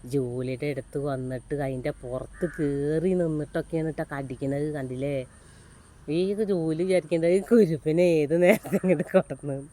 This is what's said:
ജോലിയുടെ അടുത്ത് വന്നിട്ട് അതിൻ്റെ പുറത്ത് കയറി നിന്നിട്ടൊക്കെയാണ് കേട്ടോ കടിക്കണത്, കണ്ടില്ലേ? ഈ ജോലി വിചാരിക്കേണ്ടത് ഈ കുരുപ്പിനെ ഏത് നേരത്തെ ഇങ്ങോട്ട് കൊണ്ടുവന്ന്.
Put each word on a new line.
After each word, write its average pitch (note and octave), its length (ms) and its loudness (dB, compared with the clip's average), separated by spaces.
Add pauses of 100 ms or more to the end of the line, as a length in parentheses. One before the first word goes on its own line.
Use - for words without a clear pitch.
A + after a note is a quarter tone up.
(120)
ജോലിയുടെ B2+ 600 -4
അടുത്ത് C3+ 340 -8
വന്നിട്ട് C3 480 -6 (100)
അതിൻ്റെ C3+ 260 -4 (100)
പുറത്ത് B2 440 -8 (120)
കയറി D3+ 540 0 (100)
നിന്നിട്ടൊക്കെയാണ് D#3+ 720 -4
കേട്ടോ D3+ 200 -6
കടിക്കണത്, C#3 560 -6 (100)
കണ്ടില്ലേ? C3 400 -6 (1000)
ഈ F3 40 2 (300)
ജോലി D#3+ 320 0
വിചാരിക്കേണ്ടത് E3+ 540 2
ഈ G3 120 2
കുരുപ്പിനെ E3+ 560 4 (140)
ഏത് D3 220 2
നേരത്തെ F3+ 400 4
ഇങ്ങോട്ട് E3 280 2
കൊണ്ടുവന്ന്. C#3+ 480 0 (160)